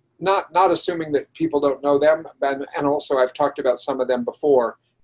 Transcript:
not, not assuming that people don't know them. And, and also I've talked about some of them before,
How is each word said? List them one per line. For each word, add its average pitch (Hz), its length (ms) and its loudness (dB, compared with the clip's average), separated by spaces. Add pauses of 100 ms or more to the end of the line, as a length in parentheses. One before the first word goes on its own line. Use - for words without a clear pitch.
(200)
not, 190 320 -2
not 180 180 4
assuming 165 440 -4
that - 200 -2
people 156 280 -2
don't 139 200 0
know 143 160 2
them. 156 300 2 (140)
And, 139 240 -4 (100)
and 151 100 -4
also 143 320 0
I've 127 160 2
talked 143 240 -2
about 123 220 0
some 131 220 -4
of 127 80 -4
them 123 160 0
before, 127 540 0 (240)